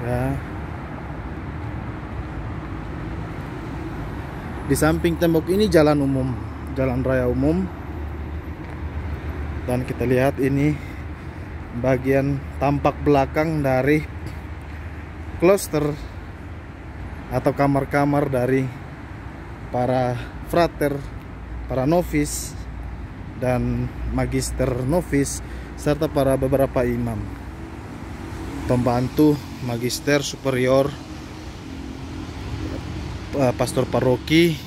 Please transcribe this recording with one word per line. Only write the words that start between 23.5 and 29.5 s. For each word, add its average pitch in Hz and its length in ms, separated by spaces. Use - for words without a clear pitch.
magister 127 560
novis, 139 560
serta 147 320
para 139 260
beberapa 135 480
imam. 117 380
Pembantu 127 680